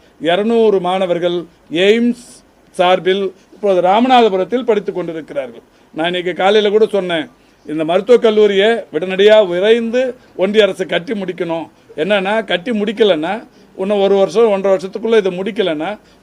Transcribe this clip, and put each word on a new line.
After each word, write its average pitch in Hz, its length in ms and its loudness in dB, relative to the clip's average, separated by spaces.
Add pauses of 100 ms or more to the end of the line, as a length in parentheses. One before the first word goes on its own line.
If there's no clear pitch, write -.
(200)
இருநூறு 208 600 2
மாணவர்கள் 175 640 -2 (260)
எய்ம்ஸ் 226 560 0 (440)
சார்பில் 185 640 0 (320)
இப்போது 180 220 2
ராமநாதபுரத்தில் 226 760 2
படித்துக் 208 300 -2
கொண்டிருக்கிறார்கள். 151 640 -10 (340)
நான் 156 120 -4
இன்னைக்கு 180 280 -4
காலையில 202 360 2
கூட 214 160 2
சொன்னேன், 175 420 -4 (380)
இந்த 156 180 -4
மருத்துவக் 196 380 2
கல்லூரியை 214 460 2
உடனடியா 196 800 2
விரைந்து 226 640 0 (220)
ஒன்றிய 202 280 2
அரசு 190 220 -2
கட்டி 185 260 -6
முடிக்கணும். 175 560 -8 (280)
என்னன்னா, 202 480 -2
கட்டி 180 260 -4
முடிக்கலன்னா, 202 760 -2 (300)
இன்னும் 196 240 -2
ஒரு 196 160 2
வருஷம், 196 340 2
ஒன்றரை 190 280 0
வருஷத்துக்குள்ள 220 380 -4
இதை 185 220 0
முடிக்கலன்னா, 190 600 -6 (240)